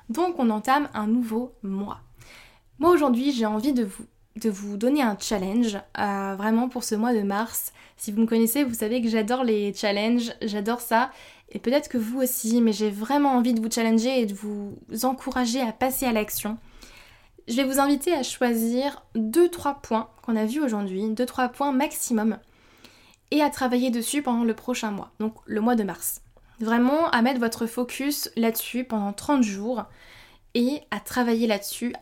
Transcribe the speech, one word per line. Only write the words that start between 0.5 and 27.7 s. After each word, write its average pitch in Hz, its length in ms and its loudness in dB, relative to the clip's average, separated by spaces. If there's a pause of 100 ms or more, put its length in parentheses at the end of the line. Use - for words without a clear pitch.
entame 262 440 0
un 208 120 -4
nouveau 233 560 0
mois. 196 380 -6 (800)
Moi 320 120 4
aujourd'hui 277 420 4
j'ai 226 140 0
envie 220 260 0
de 247 120 2
vous, 190 200 -8 (320)
de 220 120 -2
vous 202 300 -4
donner 269 240 2
un 208 180 0
challenge, 208 560 0 (220)
euh, 196 380 -2
vraiment 226 320 2
pour 247 140 -6
ce - 120 -4
mois 233 180 0
de 214 100 2
mars. 202 500 -4 (260)
Si - 120 -8
vous 214 120 2
me 226 40 6
connaissez, 226 380 2
vous 233 100 -2
savez 226 280 -2
que 233 60 0
j'adore 226 360 0
les 208 300 2
challenges, 226 680 0
j'adore 214 400 -2
ça. 233 300 2 (420)
Et 202 60 -8
peut-être 285 300 0
que 247 100 -2
vous 233 220 -2
aussi, 240 400 2
mais 226 120 6
j'ai 214 180 0
vraiment 269 420 2
envie 247 220 4
de 226 60 0
vous 220 100 -4
challenger 226 500 2
et 220 60 2
de 202 80 -6
vous 202 440 -10 (240)
encourager 254 580 -2
à 226 120 -2
passer 262 340 -2
à 240 60 2
l'action. 214 460 -4 (920)
Je 233 80 -4
vais 269 80 2
vous 269 160 0
inviter 285 340 2
à 269 80 0
choisir 240 800 0 (140)
deux, 226 320 4
trois 294 260 -4
points - 340 -4 (140)
qu'on 226 140 0
a 214 80 2
vus 254 160 -2
aujourd'hui, 208 500 -2
deux, 240 160 0
trois 254 220 -2
points 277 240 -2
maximum, 247 680 0 (920)
et 302 100 4
à 285 80 4
travailler 247 400 0
dessus 240 320 -2
pendant 240 220 0
le 220 100 2
prochain 233 380 -6
mois, - 260 -10
donc 220 160 -4 (120)
le 214 140 -2
mois 240 140 4
de 220 80 2
mars. - 400 -6 (380)
Vraiment 247 500 2
à 233 100 4
mettre 247 200 2
votre 226 260 0
focus 262 720 -4